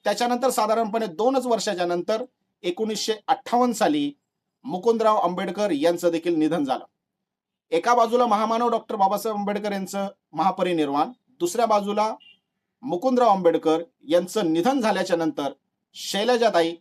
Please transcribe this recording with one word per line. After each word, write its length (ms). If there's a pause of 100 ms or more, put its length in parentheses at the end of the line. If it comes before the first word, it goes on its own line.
त्याच्यानंतर 460
साधारणपणे 560
दोनच 400
वर्षाच्या 400
नंतर 380 (400)
एकोणीसशे 500 (140)
अठ्ठावन्न 460
साली 380 (520)
मुकुंदराव 540
आंबेडकर 540
यांचं 380
देखील 260
निधन 280
झालं. 220 (880)
एका 220
बाजूला 320
महामानव 420
डॉक्टर 280
बाबासाहेब 420
आंबेडकर 340
यांचं 360 (260)
महापरिनिर्वाण, 800 (280)
दुसऱ्या 260
बाजूला 500 (680)
मुकुंदराव 480
आंबेडकर 520 (260)
यांचं 460
निधन 280
झाल्याच्या 360
नंतर 340 (420)
शैलजाताई 880